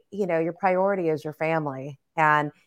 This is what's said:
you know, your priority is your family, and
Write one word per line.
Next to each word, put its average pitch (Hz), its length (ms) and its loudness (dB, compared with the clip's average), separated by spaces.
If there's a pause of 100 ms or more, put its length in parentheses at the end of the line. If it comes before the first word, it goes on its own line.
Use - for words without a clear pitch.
(100)
you 202 160 -4
know, 170 120 0
your 165 160 -2
priority 185 560 0
is 151 120 -2
your 156 120 -8
family, 147 640 -4 (180)
and 151 340 4 (160)